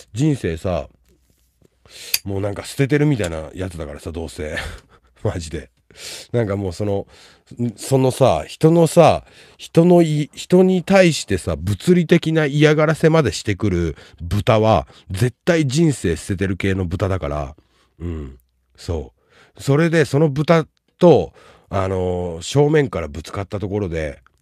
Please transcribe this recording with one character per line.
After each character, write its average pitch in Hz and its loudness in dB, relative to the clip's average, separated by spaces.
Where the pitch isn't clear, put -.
人 139 0
生 82 -4
さ、 82 -6
も 98 -6
う - -4
な 101 -4
ん 101 -8
か 85 -12
捨 - -16
て 139 0
て 147 0
る 147 0
み 147 0
た 101 -2
い 82 -4
な 78 -10
や 92 -8
つ 85 -14
だ 80 -10
か 71 -12
ら 73 -16
さ、 90 -10
ど 82 -10
う 80 -10
せ。 78 -10
<laughs> - -20
マ 95 -4
ジ 80 -12
で。 78 -12
な 120 0
ん 107 -4
か 98 -2
も 98 -6
う - -6
そ 104 -8
の、 101 -4
そ - 0
の 131 2
さ、 98 2
人 - 2
の 170 4
さ、 120 4
人 - 2
の 175 6
い-、 151 0
人 180 2
に 185 2
対 190 4
し - -6
て 95 -2
さ、 85 -6
物 95 0
理 175 2
的 160 2
な 156 0
嫌 147 4
が 151 2
ら 156 2
せ 160 2
ま 160 4
で 113 0
し - -8
て 104 -2
く 101 -2
る 85 -2
豚 101 0
は、 107 2
絶 101 -2
対 165 2
人 151 2
生 85 -4
捨 - -8
て 87 -4
て 95 -2
る 95 -4
系 95 -2
の 95 -2
豚 90 -2
だ 92 -2
か 78 -6
ら。 71 -8
う 85 -10
ん。 76 -10
そ 78 -8
う。 - -20
そ 139 2
れ 165 2
で、 156 2
そ 135 -2
の 160 2
豚 156 0
と、 131 6
あ 95 -2
の 90 -4
ー、 87 -14
正 147 2
面 147 2
か 90 -6
ら 82 -6
ぶ 76 -12
つ - -18
か 101 -6
っ 95 -12
た 101 -10
と 98 -6
こ 101 -4
ろ 101 -4
で、 78 -6